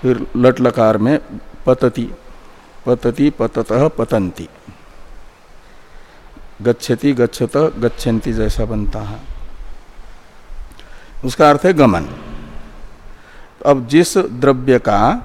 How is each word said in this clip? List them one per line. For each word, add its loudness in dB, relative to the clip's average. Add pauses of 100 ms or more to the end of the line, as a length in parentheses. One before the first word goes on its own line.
फिर 0 (120)
लट 4
लकार 4
में 2 (460)
पतति, 0 (760)
पतति 2
पततः 0
पतन्ति, -2 (2250)
गच्छति 0
गच्छत 0 (220)
गच्छन्ति -2
जैसा 0
बनता -4
है, -10 (2000)
उसका 4
अर्थ 4
है 6
गमन। 4 (1600)
अब 2
जिस 2
द्रव्य 2
का 0 (260)